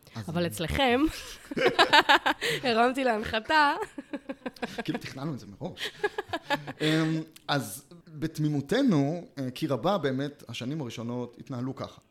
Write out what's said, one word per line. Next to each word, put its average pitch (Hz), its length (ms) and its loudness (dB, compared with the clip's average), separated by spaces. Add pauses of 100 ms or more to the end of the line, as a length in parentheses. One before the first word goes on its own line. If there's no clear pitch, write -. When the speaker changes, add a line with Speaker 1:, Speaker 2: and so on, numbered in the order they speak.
(160)
Speaker 1:
אז 110 140 -8
Speaker 2:
אבל 160 120 -4
Speaker 1:
אני 170 60 0
Speaker 2:
אצלכם, 240 540 2 (560)
<laughs> - 60 2 (1000)
הרמתי 247 400 2
להנחתה. 247 720 2 (1080)
Speaker 1:
כאילו 165 160 -4
תכננו 143 340 -8
את 120 60 -8
זה 104 60 -16 (160)
מראש. 277 300 -8 (920)
אמ, 151 40 2 (640)
אז 135 360 -4 (240)
בתמימותנו, 151 1200 0 (100)
אה, 135 180 -6
כי 160 120 -4
רבה 143 300 0
באמת 143 500 -4
השנים 143 340 -8
הראשונות 120 580 -8
התנהלו 127 360 -8
ככה. - 360 -12